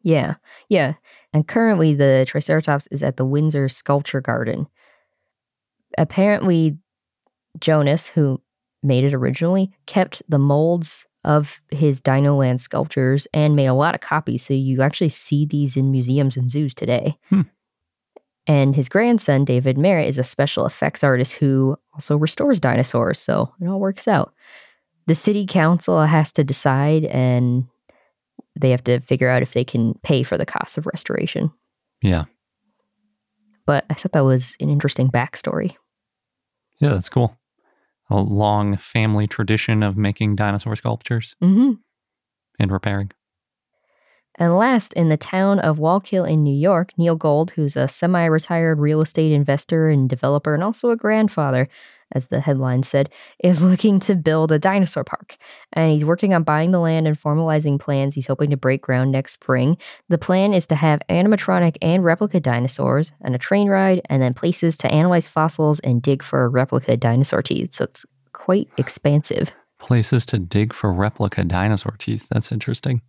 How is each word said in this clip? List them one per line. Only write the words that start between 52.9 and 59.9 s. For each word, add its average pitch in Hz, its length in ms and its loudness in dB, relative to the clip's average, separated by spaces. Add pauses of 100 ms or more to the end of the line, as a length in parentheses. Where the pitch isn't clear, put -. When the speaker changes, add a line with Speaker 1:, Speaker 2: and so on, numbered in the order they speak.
Speaker 1:
is 180 200 4
looking 185 380 4
to 202 140 0
build 160 380 2
a 156 60 4
dinosaur 190 460 0
park. - 320 -12 (360)
And 160 200 2
he's 151 120 2
working 175 300 2
on 165 100 2
buying 156 260 2
the 185 80 2
land 160 300 2
and 151 120 0
formalizing 151 600 0
plans. 139 340 -2
He's 131 120 -6
hoping 143 240 -2
to 143 60 0
break 135 260 -2
ground 131 300 0
next 135 200 -4
spring. 131 440 0 (320)